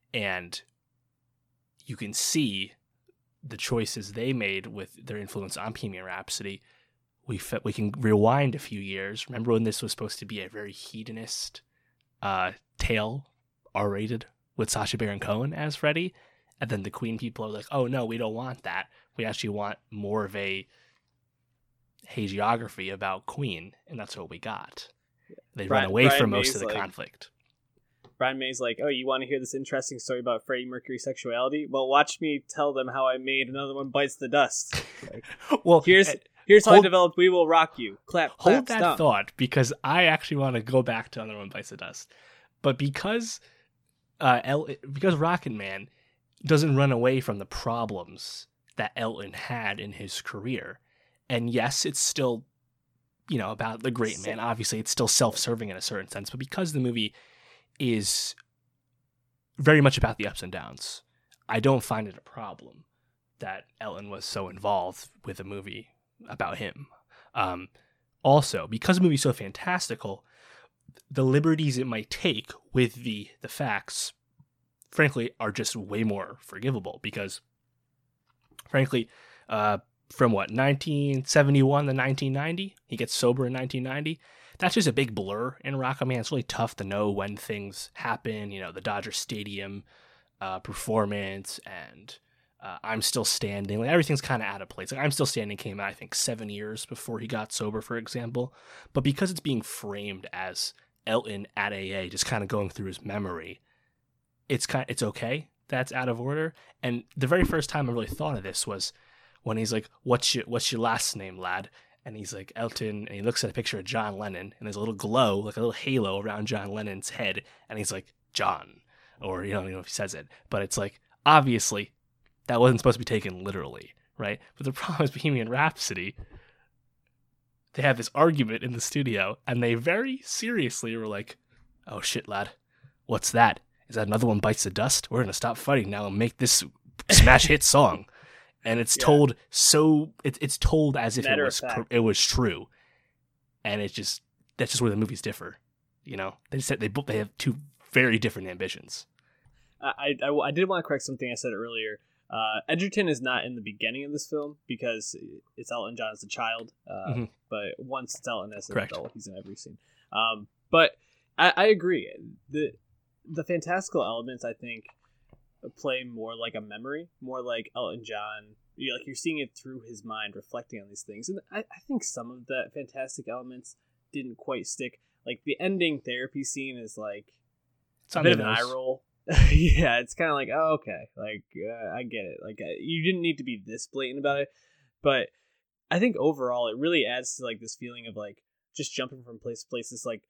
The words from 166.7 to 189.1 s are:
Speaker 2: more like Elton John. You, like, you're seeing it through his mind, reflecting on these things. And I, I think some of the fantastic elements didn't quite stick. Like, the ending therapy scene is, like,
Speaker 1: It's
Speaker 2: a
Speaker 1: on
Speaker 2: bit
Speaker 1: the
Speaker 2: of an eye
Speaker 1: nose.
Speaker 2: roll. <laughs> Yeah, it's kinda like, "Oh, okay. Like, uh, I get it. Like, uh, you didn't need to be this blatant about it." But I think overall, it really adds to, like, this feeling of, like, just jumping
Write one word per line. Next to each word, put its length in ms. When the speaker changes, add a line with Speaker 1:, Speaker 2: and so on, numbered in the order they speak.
Speaker 2:
more 220
like 340
Elton 280
John. 500
You, 220
like, 80
you're 80
seeing 240
it 160
through 280
his 220
mind, 300
reflecting 460
on 80
these 140
things. 260
And 120
I, 80
I 260
think 180
some 260
of 160
the 180
fantastic 540
elements 480
didn't 260
quite 280
stick. 320
Like, 180
the 160
ending 440
therapy 380
scene 360
is, 200
like, 280
Speaker 1:
It's 100
Speaker 2:
a 20
Speaker 1:
on 60
Speaker 2:
bit 120
Speaker 1:
the 60
Speaker 2:
of 60
an 60
eye 60
Speaker 1:
nose. 120
Speaker 2:
roll. 300
<laughs> 240
Yeah, 500
it's 120
kinda 220
like, 200
"Oh, 200
okay. 420
Like, 280
uh, 400
I 60
get 240
it. 160
Like, 180
uh, 180
you 240
didn't 200
need 160
to 60
be 200
this 220
blatant 320
about 220
it." 80
But 280
I 80
think 200
overall, 500
it 80
really 300
adds 300
to, 80
like, 140
this 160
feeling 320
of, 100
like, 260
just 160
jumping 320